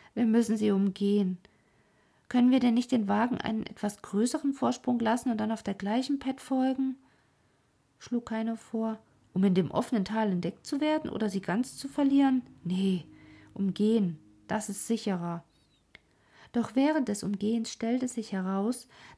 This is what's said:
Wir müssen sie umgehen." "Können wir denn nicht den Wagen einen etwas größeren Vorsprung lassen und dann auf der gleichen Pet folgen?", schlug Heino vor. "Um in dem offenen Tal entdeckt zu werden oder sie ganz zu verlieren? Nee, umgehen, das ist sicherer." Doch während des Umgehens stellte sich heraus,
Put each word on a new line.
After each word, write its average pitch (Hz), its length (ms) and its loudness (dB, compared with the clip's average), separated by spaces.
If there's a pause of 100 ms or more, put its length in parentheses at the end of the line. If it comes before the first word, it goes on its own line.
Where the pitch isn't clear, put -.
(140)
Wir 240 120 0
müssen 220 320 4
sie 208 140 2
umgehen." 196 640 2 (920)
"Können 247 240 4
wir 262 80 6
denn 240 140 4
nicht 240 180 0
den 226 160 2
Wagen 220 300 0
einen 220 280 -4
etwas - 360 -8
größeren 262 520 0
Vorsprung 247 460 -2
lassen 233 320 0
und 214 60 -2
dann 220 160 -2
auf 214 100 -8
der 196 100 -4
gleichen 247 460 -2
Pet 262 220 -6
folgen?", 262 560 0 (1040)
schlug 233 300 -6
Heino 226 280 -2
vor. 220 420 -4 (340)
"Um 185 120 4
in 190 80 6
dem 180 180 2
offenen 233 320 0
Tal 214 280 0
entdeckt 175 340 -4
zu 285 160 -2
werden 311 280 0
oder 208 200 -2
sie 190 120 -4
ganz 202 360 -2
zu 277 100 -10
verlieren? 277 540 4 (240)
Nee, 185 400 0 (480)
umgehen, 196 640 0 (280)
das 208 200 -4
ist - 200 -8
sicherer." 175 580 -4 (1080)
Doch 233 240 -2
während 285 340 2
des 208 120 -4
Umgehens 214 500 -2
stellte 247 360 -2
sich 226 240 -8
heraus, 196 560 -2 (300)